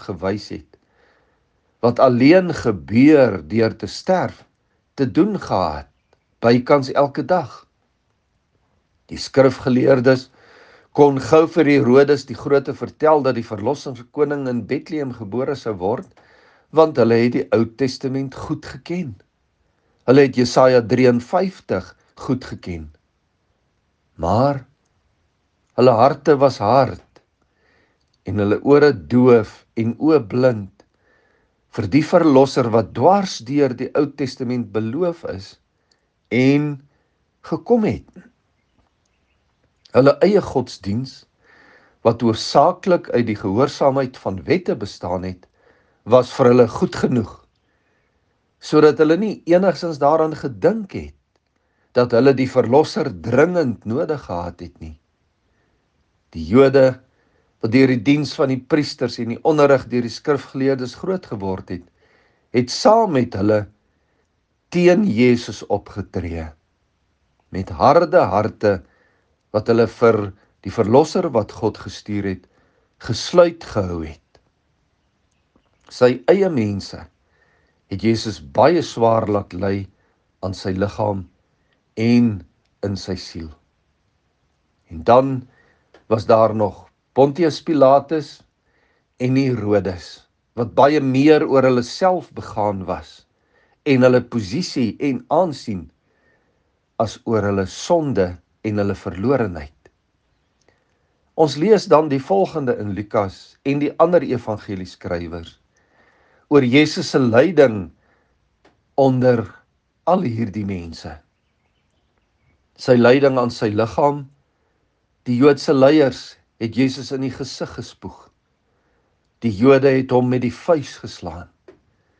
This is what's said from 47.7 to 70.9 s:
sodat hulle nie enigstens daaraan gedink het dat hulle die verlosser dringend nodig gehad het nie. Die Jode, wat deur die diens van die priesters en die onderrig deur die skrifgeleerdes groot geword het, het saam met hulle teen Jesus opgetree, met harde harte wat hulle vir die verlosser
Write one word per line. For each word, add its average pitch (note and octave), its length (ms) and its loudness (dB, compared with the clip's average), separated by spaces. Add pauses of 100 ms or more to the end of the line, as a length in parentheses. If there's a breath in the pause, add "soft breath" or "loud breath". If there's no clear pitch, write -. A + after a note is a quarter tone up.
sodat D3+ 400 4
hulle D#3 160 4
nie G#3 160 -4 (160)
enigstens F3 500 0
daaraan D#3 360 2
gedink D#3 580 -4
het D#2 220 -14 (840)
dat A#2+ 160 2
hulle B2+ 240 6
die C3 80 -2
verlosser C3+ 640 0 (160)
dringend C3+ 640 0
nodig D3+ 400 -6
gehad F2 340 -10
het E2 160 -18
nie. D#2+ 160 -18 (1400)
Die D#2+ 160 -12
Jode, C3 540 4 (580)
wat A2+ 160 -6
deur C3 160 4
die A#2+ 160 -2
diens C#3+ 320 0
van C3+ 140 0
die C3 100 -6
priesters C#3 560 -4
en A#2 160 -8
die - 80 -12
onderrig C#3+ 480 2
deur A#2+ 160 -2
die A2 80 -10
skrifgeleerdes C3+ 840 -4
groot F#3 260 -6
geword F#2+ 480 -10
het, F2 80 -12 (720)
het B2 160 -2
saam G#3+ 480 2
met A#2+ 160 -2
hulle G#2 300 0 (1080)
teen F3 320 4
Jesus A#2 640 0
opgetree, F2+ 800 -8 (1040)
met F#2+ 240 -10
harde D3+ 560 4
harte G#2 460 0 (800)
wat G#2+ 160 -2
hulle A#2 200 2
vir A2+ 280 2 (460)
die G2 80 -10
verlosser D3+ 640 0